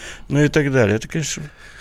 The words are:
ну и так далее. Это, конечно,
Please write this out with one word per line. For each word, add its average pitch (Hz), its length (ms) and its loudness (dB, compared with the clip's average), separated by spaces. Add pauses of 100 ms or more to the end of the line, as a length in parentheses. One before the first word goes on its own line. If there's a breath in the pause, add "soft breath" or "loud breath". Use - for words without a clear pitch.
(280 loud breath)
ну 143 140 2
и 147 60 4
так 143 240 2
далее. 110 240 4
Это, 113 100 -6
конечно, 156 380 -6 (360 loud breath)